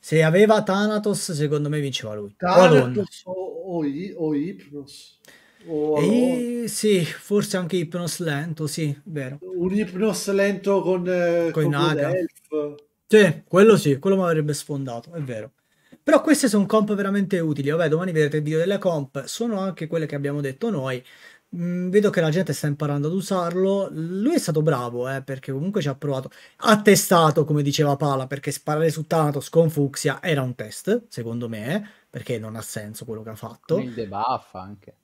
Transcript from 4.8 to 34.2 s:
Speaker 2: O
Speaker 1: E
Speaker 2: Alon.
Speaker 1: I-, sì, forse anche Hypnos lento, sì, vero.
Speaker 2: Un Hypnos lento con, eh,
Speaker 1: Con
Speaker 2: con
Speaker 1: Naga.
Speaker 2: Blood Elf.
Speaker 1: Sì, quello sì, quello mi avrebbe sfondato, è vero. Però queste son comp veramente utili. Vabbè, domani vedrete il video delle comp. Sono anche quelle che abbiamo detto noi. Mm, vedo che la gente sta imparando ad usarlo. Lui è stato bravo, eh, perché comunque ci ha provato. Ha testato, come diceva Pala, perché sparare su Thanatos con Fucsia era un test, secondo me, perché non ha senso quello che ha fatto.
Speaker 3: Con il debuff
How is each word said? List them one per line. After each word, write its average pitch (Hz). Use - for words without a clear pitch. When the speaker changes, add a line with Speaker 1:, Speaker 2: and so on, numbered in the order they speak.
Speaker 2:
O 151
Speaker 1:
E -
Speaker 2:
Alon. 240
Speaker 1:
I-, 214
sì, 208
forse 202
anche 180
Hypnos 175
lento, 156
sì, 147
vero. 143
Speaker 2:
Un 185
Hypnos 208
lento 196
con, 180
eh, 170
Speaker 1:
Con 156
Speaker 2:
con 143
Speaker 1:
Naga. 143
Speaker 2:
Blood -
Elf. 151
Speaker 1:
Sì, 196
quello 202
sì, 139
quello 190
mi 190
avrebbe 156
sfondato, 135
è 170
vero. 117
Però 302
queste 285
son 202
comp 214
veramente 196
utili. 143
Vabbè, 160
domani 175
vedrete 151
il 151
video 156
delle 196
comp. 147
Sono 226
anche 180
quelle 160
che 143
abbiamo 143
detto 139
noi. 131
Mm, 175
vedo 202
che 180
la 160
gente 156
sta 143
imparando 143
ad 170
usarlo. 190
Lui 185
è 302
stato 160
bravo, 123
eh, 135
perché 135
comunque 180
ci 143
ha 139
provato. 135
Ha 214
testato, 165
come 147
diceva 143
Pala, 135
perché 135
sparare 156
su 156
Thanatos 147
con 160
Fucsia 143
era 151
un 123
test, 190
secondo 117
me, 127
perché 120
non 110
ha 110
senso 107
quello 110
che 113
ha 110
fatto. 113
Speaker 3:
Con 208
il 123
debuff 113